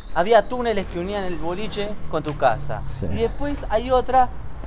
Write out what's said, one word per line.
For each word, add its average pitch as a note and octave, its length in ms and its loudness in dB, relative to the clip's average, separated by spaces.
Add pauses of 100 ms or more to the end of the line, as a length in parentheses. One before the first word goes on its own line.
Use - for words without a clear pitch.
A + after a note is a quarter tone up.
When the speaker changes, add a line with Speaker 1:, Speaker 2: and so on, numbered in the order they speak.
(160)
Speaker 1:
había G#3 320 6
túneles A#3 400 -2
que F3 120 -6
unían G3 240 -4
el F3+ 140 -2
boliche G3+ 520 -2 (200)
con D#3 140 -2
tu D3 140 -4
casa. A2+ 440 2 (180)
Speaker 2:
Sí. G2 120 -2
Speaker 1:
Y A3+ 100 0
después C#4 480 -2
hay A#3+ 220 0
otra B3+ 380 4 (380)